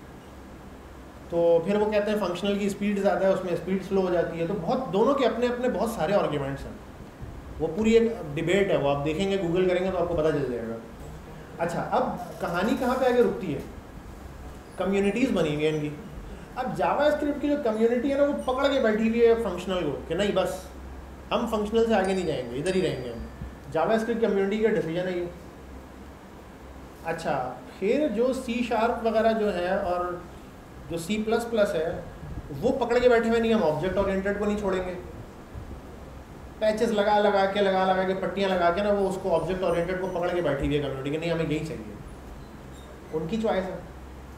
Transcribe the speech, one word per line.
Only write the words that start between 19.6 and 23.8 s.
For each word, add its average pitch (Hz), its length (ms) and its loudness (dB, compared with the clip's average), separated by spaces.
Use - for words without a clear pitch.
को 143 260 -2
कि 165 80 -2
नहीं, 196 180 2
बस - 380 -2
हम 226 140 0
फंक्शनल 220 400 2
से 226 80 4
आगे 190 180 4
नहीं 185 120 0
जाएंगे, 127 320 -2
इधर 180 180 0
ही 185 60 2
रहेंगे 131 280 -2
हम। 113 160 -8
JavaScript 220 500 2